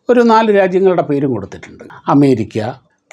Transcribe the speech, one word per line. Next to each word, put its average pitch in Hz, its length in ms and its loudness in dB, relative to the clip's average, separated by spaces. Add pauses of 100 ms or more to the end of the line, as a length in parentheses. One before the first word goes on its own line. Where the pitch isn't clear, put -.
ഒരു 240 120 2
നാല് 226 360 2
രാജ്യങ്ങളുടെ 185 460 2
പേരും 143 280 -2
കൊടുത്തിട്ടുണ്ട്. - 540 -12 (240)
അമേരിക്ക, 135 520 0 (520)